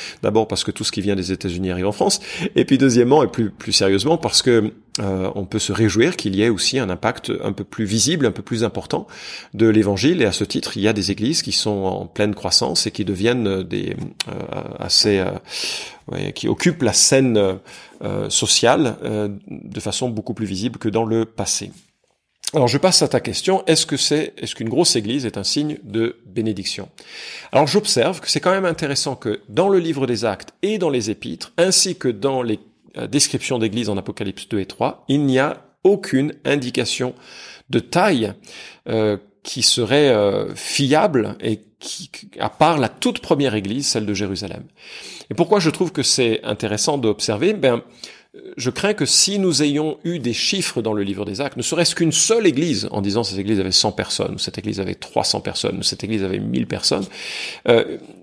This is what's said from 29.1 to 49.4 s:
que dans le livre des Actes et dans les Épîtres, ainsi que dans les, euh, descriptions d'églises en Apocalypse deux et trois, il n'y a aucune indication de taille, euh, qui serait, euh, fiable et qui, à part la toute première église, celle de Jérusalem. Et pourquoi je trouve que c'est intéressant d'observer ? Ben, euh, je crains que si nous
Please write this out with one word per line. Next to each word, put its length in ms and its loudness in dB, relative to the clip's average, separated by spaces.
que 340 -4
dans 200 2
le 100 6
livre 300 0
des 160 -2
Actes 380 -4
et 160 0
dans 120 0
les 180 0
Épîtres, 480 -8
ainsi 380 2
que 140 -4
dans 340 -2
les, 160 -2
euh, 100 -8
descriptions 520 0
d'églises 300 -2
en 80 0
Apocalypse 520 -8
deux 120 -2
et 60 -4
trois, 420 -4
il 160 2
n'y 140 4
a 280 -2
aucune 500 2
indication 720 -2
de 80 2
taille, 560 2
euh, 280 2
qui 200 -8
serait, 480 4
euh, 440 2
fiable 840 2
et 200 -2
qui, 320 -12
à 100 -2
part 280 4
la 100 2
toute 320 -4
première 340 0
église, 320 -2
celle 180 -2
de 100 -2
Jérusalem. 500 -6
Et 40 -6
pourquoi 260 4
je 100 2
trouve 220 0
que 100 -2
c'est 400 2
intéressant 560 -2
d'observer ? 540 0
Ben, 300 2
euh, 220 -18
je 140 -2
crains 240 0
que 120 -2
si 320 2
nous 240 2